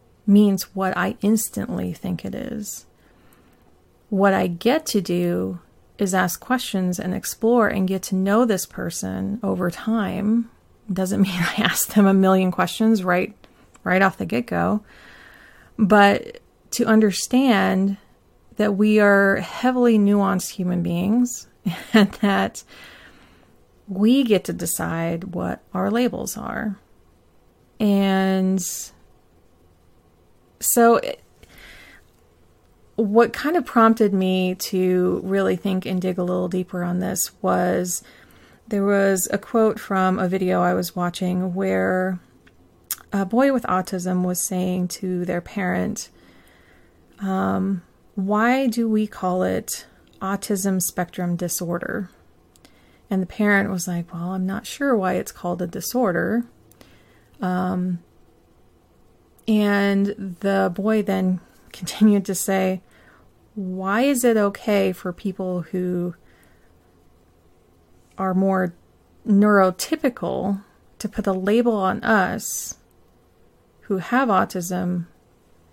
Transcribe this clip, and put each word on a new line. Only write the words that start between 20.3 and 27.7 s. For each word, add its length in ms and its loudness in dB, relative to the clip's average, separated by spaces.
human 320 -2
beings 640 0
<laughs> 220 -10
and 220 6
that 480 -2
we 360 4
get 220 2
to 80 -6
decide 800 -4
what 260 -4
our 180 -2
labels 460 -4
are. 420 -8